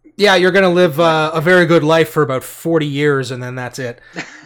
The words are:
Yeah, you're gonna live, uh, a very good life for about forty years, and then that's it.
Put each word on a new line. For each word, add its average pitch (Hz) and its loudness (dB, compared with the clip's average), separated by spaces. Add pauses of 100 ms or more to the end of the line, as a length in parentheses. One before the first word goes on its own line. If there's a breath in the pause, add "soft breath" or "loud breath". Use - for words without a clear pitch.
(160)
Yeah, 196 2
you're 180 2
gonna 190 2
live, 170 2
uh, 160 0
a 160 -2
very 175 4
good 160 4
life 160 2
for 156 -2
about 131 -4
forty 165 -4
years, 139 -2
and 123 -10
then 123 -12
that's 123 -10
it. 120 -10 (460 loud breath)